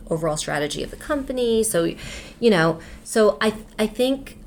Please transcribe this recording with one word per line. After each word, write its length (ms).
overall 260
strategy 460
of 80
the 60
company. 640
So, 280
you 120
know, 280
so 380
I, 140
I 80
think, 600